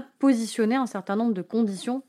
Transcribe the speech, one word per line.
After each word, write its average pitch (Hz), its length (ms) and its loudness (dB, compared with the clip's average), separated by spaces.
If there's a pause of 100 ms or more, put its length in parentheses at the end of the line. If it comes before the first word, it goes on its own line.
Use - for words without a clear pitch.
(200)
positionné 226 560 2
un 262 100 0
certain 202 300 -6
nombre 226 180 0
de 180 80 -4
conditions 220 680 -2